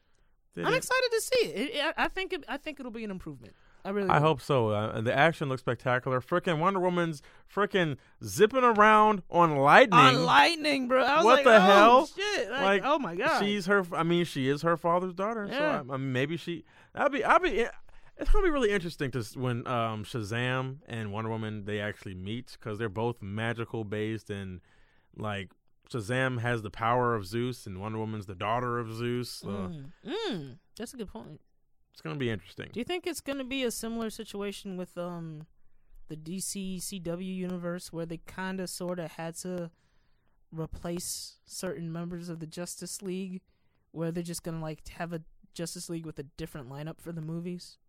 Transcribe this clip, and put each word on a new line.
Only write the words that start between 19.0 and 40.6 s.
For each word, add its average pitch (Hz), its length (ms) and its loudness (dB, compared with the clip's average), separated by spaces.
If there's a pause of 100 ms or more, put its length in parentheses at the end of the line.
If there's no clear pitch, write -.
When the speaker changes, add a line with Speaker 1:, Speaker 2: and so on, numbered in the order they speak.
Speaker 1:
to 131 80 -6
s-, 110 180 -8
when, 123 300 -4
um, 113 380 -2
Shazam 127 840 -4
and 110 260 -8
Wonder 110 160 -6
Woman, 107 380 -6
they 104 120 -4
actually 104 360 -8
meet, 101 480 -10
'cause 104 160 -8
they're 113 100 -4
both 110 320 -4
magical 113 640 -6
based, 107 460 -6
and, 95 320 -10 (520)
like, 101 380 -8 (380)
Shazam 127 500 -2
has 117 220 -2
the 101 80 -10
power 120 440 0
of 101 120 -4
Zeus, 120 400 -6
and 95 160 -10
Wonder 110 160 -8
Woman's 110 260 -8
the 98 100 -12
daughter 120 440 -2
of 113 160 -8
Zeus. 120 340 -4
So - 200 -12
Speaker 2:
Mm. 175 440 -8 (140)
Mm. 202 520 -8 (200)
That's 240 160 -12
a - 20 -20
good 208 120 -12
point. 185 340 -16 (500)
Speaker 1:
it's - 80 -20
gonna 156 160 -8
be 131 120 -2
interesting. - 440 -8
Speaker 2:
Do 208 80 -8
you 240 40 -6
think 359 220 -6
it's 339 140 -6
gonna 277 240 -6
be 262 180 -4
a 240 80 0
similar 226 400 -6
situation 202 680 -10
with, 180 220 -10
um, 165 480 -10 (640)
the 156 80 -12
D 160 240 -10
C 190 400 -8
C 202 180 -10
W 175 340 -8
universe 180 600 -8
where 165 120 -8
they 165 120 -10
kinda 190 500 -8
sorta 175 400 -6
had 165 300 -10
to 180 340 -8 (800)
replace - 960 -8